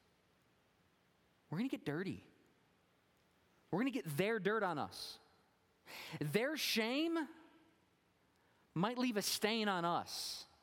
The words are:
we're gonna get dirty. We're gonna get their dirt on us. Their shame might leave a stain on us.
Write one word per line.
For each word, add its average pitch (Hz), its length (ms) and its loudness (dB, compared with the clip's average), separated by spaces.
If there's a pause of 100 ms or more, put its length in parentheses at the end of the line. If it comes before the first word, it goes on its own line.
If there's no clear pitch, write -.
(1500)
we're 151 80 -4
gonna 254 120 2
get 220 160 -4
dirty. 151 380 -2 (1500)
We're 170 80 2
gonna 269 100 4
get 190 260 -2
their 202 220 2
dirt 208 240 2
on 170 160 2
us. - 400 -6 (1040)
Their 214 380 0
shame 277 640 0 (1500)
might 208 240 0
leave 247 200 2
a 196 40 0
stain 214 460 2
on 180 180 2
us. - 600 -2 (180)